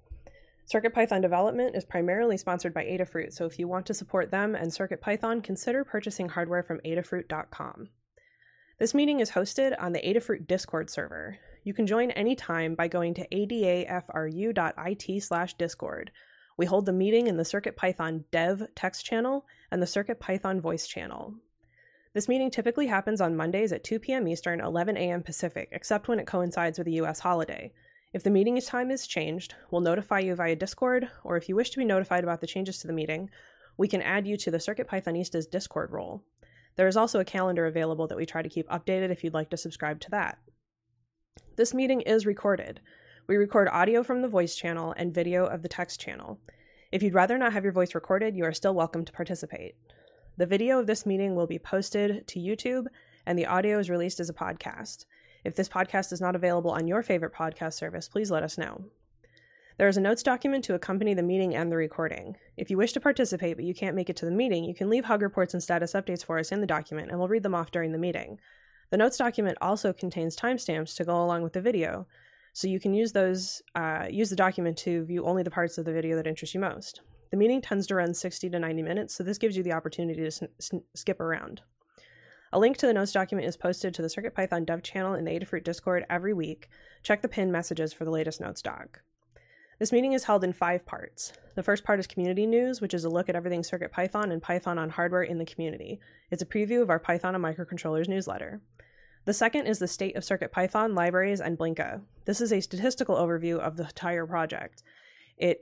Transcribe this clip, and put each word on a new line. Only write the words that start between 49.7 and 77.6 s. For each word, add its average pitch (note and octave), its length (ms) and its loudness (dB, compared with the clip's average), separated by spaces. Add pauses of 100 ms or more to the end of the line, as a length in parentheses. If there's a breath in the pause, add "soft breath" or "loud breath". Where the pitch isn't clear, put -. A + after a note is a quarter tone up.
The F3+ 80 2
video A3+ 340 4
of A3+ 80 2
this G#3+ 180 0
meeting G3 300 2
will E3+ 100 2
be E3 140 -2
posted G3+ 680 0
to - 120 -8
YouTube, A3+ 460 -2 (400 soft breath)
and - 120 2
the - 100 2
audio G#3 300 2
is G3 120 0
released F3 320 0
as E3+ 80 -4
a E3 40 -6
podcast. - 720 -8 (380 soft breath)
If - 140 -4
this F#3+ 120 0
podcast F#3+ 440 0
is F3 80 -4
not F3+ 160 2
available F3 340 0
on E3 160 0
your G#3 160 0
favorite E3 300 0
podcast D#3+ 400 -6
service, E3 340 -8
please G3+ 240 -2
let D#3+ 120 2
us D#3 140 -6
know. - 280 -8 (920 soft breath)
There G3 100 8
is G3 100 6
a G3 40 4
notes G#3 200 4
document C4+ 440 2
to F#3 100 0
accompany G3 400 0
the F3+ 80 2
meeting F3+ 320 2
and E3+ 160 0
the E3+ 60 2
recording. D#3+ 580 -2 (200 soft breath)
If - 140 -6
you F#3+ 80 0
wish A#3 160 2
to C#4 60 0
participate F#3+ 560 0
but C3+ 100 -8
you F3 80 -2
can't F#3+ 220 -4
make F3+ 160 -2
it F3 60 -4
to - 80 -6
the E3+ 60 0
meeting, G3 320 2
you F3 120 -6
can G3 160 0
leave B3 140 2
hug G#3+ 180 2
reports F#3+ 320 0
and E3+ 80 -2
status E3+ 300 0
updates F#3+ 300 -2
for D#3+ 140 -2
us D#3+ 140 -2
in G3+ 100 0
the G3+ 60 0
document, D#3 420 -2
and F3 80 -4
we'll F3+ 120 0
read A3 120 2
them F#3+ 140 0
off E3 160 -2
during E3 200 -2
the D#3+ 60 -2
meeting. E3+ 400 -4 (540 soft breath)
The F#3+ 60 4
notes A#3 200 6
document A3 420 2
also G3+ 320 2
contains E3+ 440 -4
timestamps F3+ 640 -2
to F3 80 -2
go F3 180 2
along F3 180 2
with E3 120 -2
the F#3 80 -2
video, F#3+ 440 0 (480 soft breath)
so - 140 -4
you F#3+ 120 0
can G3 140 2
use A3 180 4
those, F#3 520 2 (100)
uh, D#3+ 340 -2
use G#3 220 0
the F#3+ 60 -4
document F3+ 440 2
to E3+ 260 0
view F3 200 -2
only F#3 160 2
the F3 80 -2
parts E3+ 300 -2
of D#3+ 60 -4
the D#3+ 80 -4
video D#3+ 240 0
that D#3+ 100 -2
interest D#3 260 -6
you F#3 60 -2
most. - 420 -6 (300)
The G3 60 0
meeting A#3+ 240 6